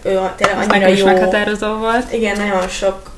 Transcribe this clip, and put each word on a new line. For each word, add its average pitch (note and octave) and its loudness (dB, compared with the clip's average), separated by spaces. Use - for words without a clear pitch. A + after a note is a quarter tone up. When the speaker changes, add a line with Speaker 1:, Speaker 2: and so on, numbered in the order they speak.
Speaker 1:
ő F#3+ 0
a-, F#3 -2
tényleg G3 0
Speaker 2:
Ez - -2
Speaker 1:
annyira G3+ 0
Speaker 2:
nekem F#3+ 6
is G3 4
Speaker 1:
jó G3 2
Speaker 2:
meghatározó G#3 2
volt. A3+ -2
Speaker 1:
Igen, G#3+ -2
nagyon G3 -2
sok G3 -4